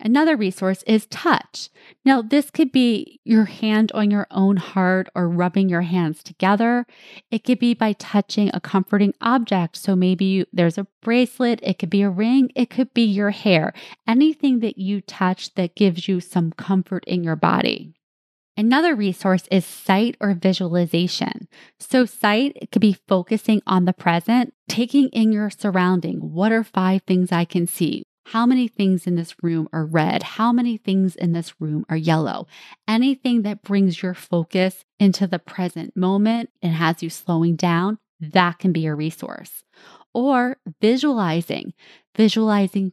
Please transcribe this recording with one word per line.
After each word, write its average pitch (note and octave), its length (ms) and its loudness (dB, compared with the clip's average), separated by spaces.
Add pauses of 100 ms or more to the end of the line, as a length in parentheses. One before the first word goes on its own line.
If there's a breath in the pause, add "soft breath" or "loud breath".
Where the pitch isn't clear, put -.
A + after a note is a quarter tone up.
another D4 340 2
resource F#3+ 500 -4
is G#3+ 200 2
touch. - 640 -4 (340 soft breath)
Now, C4 180 4
this C#4 300 0
could C#4+ 220 0
be A#3+ 500 0
your A3 220 4
hand G#3+ 480 0
on G#3 180 0
your G#3 180 -2
own F#3+ 280 2
heart F#3 580 0
or F3 140 0
rubbing F3+ 400 0
your F3 140 0
hands E3+ 400 -2
together. A3+ 640 0 (440 loud breath)
It A3+ 160 -4
could B3 140 2
be A#3+ 140 2
by A3 200 0
touching - 600 0
a F3+ 60 -6
comforting G3+ 640 0
object. A3+ 560 0
So G3 180 -2
maybe F#3 300 2
you, F#3+ 260 0
there's E3+ 260 0
a G3 100 -6 (140)
bracelet, A#3+ 640 0
it - 160 -4
could E3+ 100 -6
be G3 120 2
a G3+ 80 2
ring, A#3+ 440 2
it A#3+ 160 -2
could - 240 -4
be A#3 100 2
your G3+ 260 0
hair. F3+ 440 2 (320 loud breath)
Anything C4+ 540 2
that A3 180 -4
you F#3+ 220 -4
touch - 540 -4
that F3 220 -4
gives F3+ 300 0
you F#3 140 -2
some E3 320 -2
comfort - 540 -4
in F3 180 -4
your D#3+ 140 -2
body. - 560 0 (640)
Another C#4 360 2
resource F#3+ 560 0
is F#3 160 2
sight - 540 -2
or G3+ 140 -2
visualization. F3 1160 -2 (320 soft breath)
So B3+ 260 2
sight, A3+ 520 -2
it - 140 -14
could G3+ 100 2
be G#3 160 4 (100)
focusing G3+ 580 0
on F#3 200 2
the F#3 80 0
present, F#3 600 0 (140)
taking B3+ 420 0
in A3 220 2
your G#3 180 -2
surrounding. F3+ 680 0
What D#3+ 340 -2
are A3+ 140 0
five F#3 380 0
things F3+ 280 0
I E3+ 140 0
can F3 200 -2
see? - 380 -4 (240)
How A3+ 180 -2
many B3+ 220 2
things F#3+ 400 -2
in F3 80 0
this E3 260 -6
room E3 320 -2
are D#3+ 120 -4
red? D#3+ 360 0
How A3+ 300 -2
many A#3+ 260 0
things F#3+ 380 0
in E3+ 160 -2
this E3+ 280 -6
room D3+ 300 -6
are E3 80 -2
yellow? D#3+ 480 -2 (420 loud breath)
Anything A#3+ 560 0
that G#3 200 -8
brings G3 400 0
your F3+ 100 -6
focus F3+ 720 -4 (140)
into G3 280 4
the F3 120 -4
present - 580 -8
moment G#3 520 0 (120)
and E3 120 -2
has E3 280 0
you E3 80 -8
slowing E3 460 0
down, F3 420 0 (220)
that F3 400 -2
can F#3 140 0
be D#3+ 120 -2
a D3+ 80 -4
resource. - 680 -10 (500 soft breath)
Or B3 440 0 (220)
visualizing, A3 920 0 (420 soft breath)
visualizing G#3 760 2